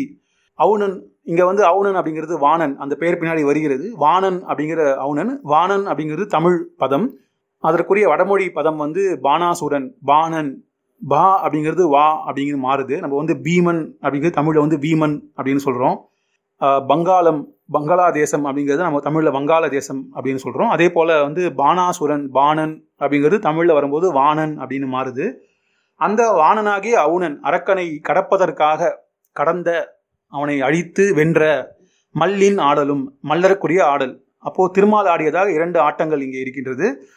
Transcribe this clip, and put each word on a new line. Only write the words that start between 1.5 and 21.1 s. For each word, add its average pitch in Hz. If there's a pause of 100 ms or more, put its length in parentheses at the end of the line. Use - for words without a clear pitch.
அவுணன் 190
அப்படிங்கிறது 156
வாணன், 143
அந்த 139
பெயர் 170
பின்னாடி 165
வருகிறது. 147 (100)
வாணன் 180
அப்படிங்கிற 151 (160)
அவுணன், 147 (120)
வாணன் 180
அப்படிங்கிறது 156
தமிழ் 170 (180)
பதம். 139 (560)
அதற்குரிய 175
வடமொழி 185
பதம் 156
வந்து 151 (160)
பானாசுரன், 147 (160)
பாணன். 156 (500)
பா 143 (140)
அப்படிங்கிறது 156
வா 143 (140)
அப்படிங்கிறது 139
மாறுது. 131
நம்ம 143
வந்து 156
பீமன் 170 (140)
அப்படிங்கிறது 143
தமிழ்ல 151
வந்து 151
வீமன் 151 (160)
அப்படின்னு 139
சொல்றோம். 139 (640)
ஆ, 147 (180)
பங்காளம், 165 (280)
பங்களாதேசம் 151
அப்படிங்கிறது 143
நம்ம 147
தமிழ்ல 156
வங்காள 147
தேசம் 135
அப்படின்னு 131
சொல்றோம். 147
அதே 170
போல 165